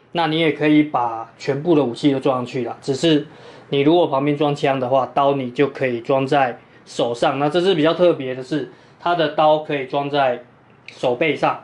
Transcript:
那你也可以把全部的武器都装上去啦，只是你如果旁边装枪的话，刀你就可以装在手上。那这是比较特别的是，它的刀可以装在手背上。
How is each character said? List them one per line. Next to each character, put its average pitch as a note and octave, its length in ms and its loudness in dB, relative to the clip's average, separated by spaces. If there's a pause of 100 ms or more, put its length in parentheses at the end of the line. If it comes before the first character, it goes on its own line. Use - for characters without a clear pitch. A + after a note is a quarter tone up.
(120)
那 E3+ 160 -2
你 D#3 120 -2
也 D#3+ 120 2
可 D3+ 160 -2
以 D3+ 160 6
把 A#2+ 560 -4
全 C#3 240 -4
部 E3+ 100 2
的 D3+ 100 4
武 A#2 120 -4
器 D3 160 0
都 C3+ 80 0
装 C3 180 0
上 B2 80 -6
去 B2 180 -6
啦， A#2 160 -10
只 C#3 140 -4
是 D#3 320 2 (440)
你 C#3+ 120 0
如 D3+ 140 4
果 E3+ 100 4
旁 C3+ 180 0
边 D3 140 0
装 C#3+ 180 0
枪 C3+ 240 0
的 B2 80 -2
话， B2+ 280 2
刀 C#3+ 180 4
你 C3 160 -4
就 C#3 180 0
可 C3+ 200 -4
以 A#2+ 120 -4
装 C3+ 280 0
在 C3+ 320 0 (260)
手 B2 260 -2
上。 C3+ 280 -2
那 D3 100 0
这 E3+ 100 0
是 F#3 140 2
比 D#3+ 80 0
较 D#3+ 100 4
特 E3+ 220 4
别 C3 220 -8
的 C3 80 -10
是， C3+ 280 -6 (280)
它 F3 160 -2
的 D#3 140 0
刀 D#3 280 4
可 D#3 180 -6
以 C3+ 120 -6
装 C#3+ 200 -4
在 C3+ 360 0 (520)
手 B2 200 -2
背 D3+ 200 0
上。 C#3 280 -2